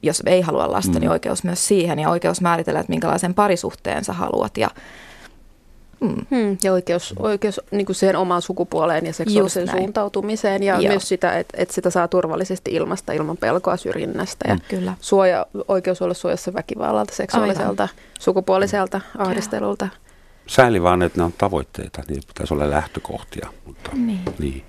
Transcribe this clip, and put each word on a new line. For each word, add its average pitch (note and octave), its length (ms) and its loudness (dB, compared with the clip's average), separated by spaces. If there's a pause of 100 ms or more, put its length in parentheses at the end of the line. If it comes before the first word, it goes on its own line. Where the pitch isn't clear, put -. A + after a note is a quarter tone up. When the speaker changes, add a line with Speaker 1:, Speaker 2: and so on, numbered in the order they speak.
Speaker 1:
jos D#3 240 0
ei F3+ 160 6
halua D#3 300 2
lasta, C3+ 220 0
Speaker 2:
Mm. D#3+ 60 2
Speaker 1:
niin D#3+ 120 2
oikeus - 320 -2
myös F3+ 240 -2
siihen E3+ 320 2
ja D#3 100 2
oikeus F3 320 0
määritellä, E3 380 2
että E3+ 120 -6
minkälaisen E3 420 0
parisuhteen - 680 0
sä - 100 -6
haluat. - 440 -2
Ja, A2 120 0 (1300)
mm. A3+ 160 0 (140)
Speaker 3:
Hmm, G#3+ 340 2
ja F#3+ 100 4
oikeus, F3+ 460 0
oikeus, G#3 420 -2 (100)
niinku, G3 220 0
siihen F#3+ 220 4
omaan F3+ 260 2
sukupuoleen E3+ 640 0
ja D#3+ 80 -6
seksuaaliseen F#3+ 500 2
Speaker 1:
Just F3+ 100 -4
näin. F#3+ 100 0
Speaker 3:
suuntautumiseen G3+ 800 0
ja F#3+ 180 2
Speaker 1:
Joo. G3+ 100 4
Speaker 3:
myös F#3+ 160 0
sitä, F3+ 320 0
et, - 140 -6
et - 180 -2
sitä F#3 180 0
saa E3+ 180 2
turvallisesti F3+ 640 -2
ilmaista E3 420 -4
ilman D#3 240 -4
pelkoa F3 400 0
syrjinnästä - 720 -6
ja G3+ 60 4
Speaker 2:
Mm. E3+ 140 -4
Speaker 1:
Kyllä. F#3 320 -4
Speaker 3:
suoja, F#3 440 4 (220)
oikeus F#3 340 0
olla F3+ 120 0
suojassa F3 400 -4
väkivallalta, - 640 -2
seksuaaliselta, G3+ 680 0
Speaker 1:
Aivan. F#3+ 120 -6 (240)
Speaker 3:
sukupuoliselta F#3+ 840 0 (120)
Speaker 1:
Kyllä. G#3 120 -2
Speaker 3:
ahdistelulta. G#3 600 -2 (600)
Speaker 2:
Sääli A#2 360 4
vaan, F2+ 180 6
että F2 180 2
ne E2+ 40 4
on E2+ 140 0
tavoitteita, D2 720 -4
niin C2+ 180 -6
pitäisi D2+ 260 -6
olla D2 160 2
lähtökohtia. - 800 -4 (180)
Mutta, - 280 -16
Speaker 1:
Niin. A#3 260 0 (200)
Speaker 2:
niin. C2+ 300 -4